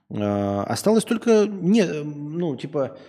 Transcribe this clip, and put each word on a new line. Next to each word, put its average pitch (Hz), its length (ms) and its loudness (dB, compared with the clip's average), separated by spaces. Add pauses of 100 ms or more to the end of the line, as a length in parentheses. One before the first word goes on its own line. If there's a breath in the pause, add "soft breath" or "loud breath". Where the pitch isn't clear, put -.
(100)
Э, 101 520 0
осталось 208 420 2
только... 220 420 2
Не, 196 340 2
э, 151 240 0
ну, 151 520 -4
типа, 139 400 -4 (120 loud breath)